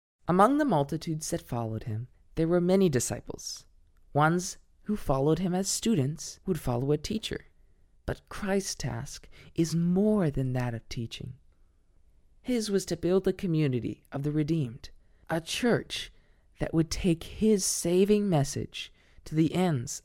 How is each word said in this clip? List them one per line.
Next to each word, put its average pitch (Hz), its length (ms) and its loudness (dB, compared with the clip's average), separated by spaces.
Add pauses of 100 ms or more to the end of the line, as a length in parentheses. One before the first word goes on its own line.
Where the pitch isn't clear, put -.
(280)
Among 208 300 6
the 302 80 2
multitudes 156 680 -2
that - 160 -6
followed 113 360 -4
him, 113 240 -6 (280)
there 160 120 2
were 175 140 4
many 185 280 6
disciples, - 760 -4 (480)
ones 165 440 2 (260)
who 214 120 -2
followed 147 440 2
him 180 140 -2
as 190 140 -2
students 160 760 -2
would 180 140 -2
follow 127 320 -2
a 151 60 2
teacher. - 500 -8 (580)
But - 240 -6
Christ's 196 460 -4
task - 540 -10 (260)
is 160 200 0
more 180 540 2
than 135 240 -2
that 123 200 -2
of 113 160 -12
teaching. - 440 -10 (1080)
His 220 300 -2
was 190 140 2
to 165 120 -2
build 185 260 2
the 190 100 2
community 156 800 -2
of 143 120 -6
the 147 80 -2
redeemed, 147 580 -2 (400)
a 165 100 -2
church - 720 0 (480)
that - 140 -2
would 165 160 2
take 165 340 0
his 214 400 2
saving 202 640 2
message - 640 -2 (340)
to 151 100 -10
the 156 180 4
ends 160 520 0